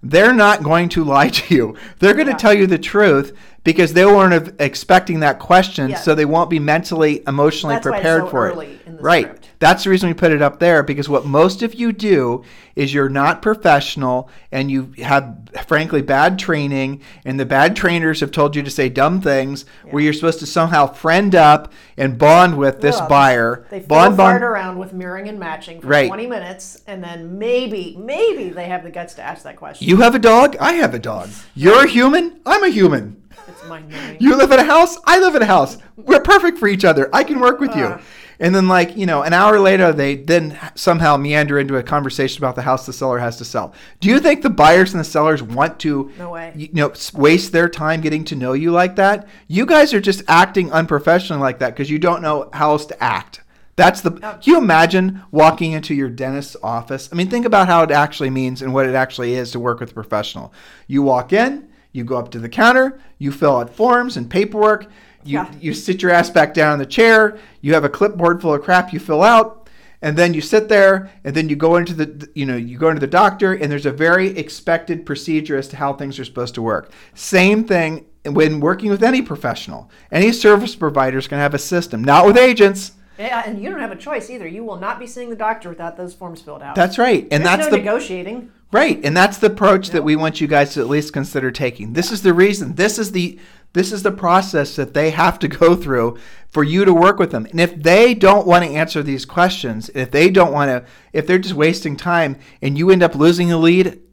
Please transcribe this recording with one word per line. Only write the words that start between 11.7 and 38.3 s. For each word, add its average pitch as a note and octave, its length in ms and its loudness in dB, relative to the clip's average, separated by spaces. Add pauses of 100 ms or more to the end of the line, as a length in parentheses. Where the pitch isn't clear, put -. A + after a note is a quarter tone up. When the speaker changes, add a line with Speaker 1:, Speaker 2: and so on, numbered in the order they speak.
Speaker 1:
you A#3 180 -4
do C#3 500 0 (340)
is C#3 160 -2
you're C#3 160 0
not C#3+ 320 -2
professional C#3+ 880 0 (240)
and C#3 180 -6
you C3+ 220 -6 (100)
have, C3+ 320 -2 (320)
frankly, D#3 360 -2
bad D3 360 0
training, C#3 640 -4 (240)
and C3+ 160 -6
the C3 60 -2
bad C#3+ 280 2
trainers E3+ 460 -2
have C#3 100 -4
told D3 240 -2
you D3 80 -4
to C#3 80 -10
say C3 200 -2
dumb D3+ 320 0
things C#3 420 -2 (260)
where D3 120 -2
Speaker 2:
Yeah. D3+ 40 2
Speaker 1:
you're D3+ 60 0
supposed D#3+ 280 -4
to D3+ 60 -12
somehow D#3+ 400 0
friend F#3 480 0
up D3+ 380 4 (240)
and C3+ 220 -2
bond D#3+ 400 6
with C#3 240 0
this F3 160 2
Speaker 2:
Well, D#3+ 100 -6
Speaker 1:
buyer. B2+ 640 2
Speaker 2:
they G3 100 -12
fiddle D3 160 -20
Speaker 1:
Bond, F#3 220 6
bond. F#3+ 220 4
Speaker 2:
fart - 20 -4
around F#3+ 360 -6
with F#3 140 -14
mirroring F#3 360 -12
and G#3+ 100 -14
matching E3 420 -14
for C3+ 60 -14
Speaker 1:
Right. C3+ 220 2
Speaker 2:
twenty A3+ 180 -8
minutes, F#3 600 -14
and F#3+ 160 -14
then E3+ 360 -16
maybe, A3 600 -6
maybe C#4+ 520 -4
they F3 140 -12
have F3+ 200 -8
the E3 60 -16
guts F3 240 -14
to - 80 -20
ask - 220 -14
that C#3+ 120 -18
question. C#3+ 320 -12
Speaker 1:
"You F#3 100 6
have A#3 160 6
a C4 40 0
dog? A#3 420 6
I D#4+ 140 0
have D#4+ 180 0
a A#2+ 60 -8
dog. G#2 300 -10 (260)
You're G3+ 300 6
a E4 40 2
human? C#4 460 2 (100)
I'm G4+ 200 2
a F#4 40 4
human." C4+ 480 0 (320)
Speaker 2:
It's - 200 -20
mind-numbing. - 520 -16
Speaker 1:
"You C4 160 6
live C#4 160 4
in C4 60 6
a D4 60 6
house? E4 420 4
I F4 140 6
live F#4 140 2
in B3 80 2
a G#3+ 40 2
house. E3+ 320 0 (180)
We're - 240 4
perfect F4 380 2
for A3 100 -2
each G3 160 -2
other. C#3+ 280 2
I C4 120 2
can C4+ 160 -4
work B3 200 2
with C4 160 -4
you." C3+ 80 -2
Speaker 2:
Ugh. - 160 -8 (400)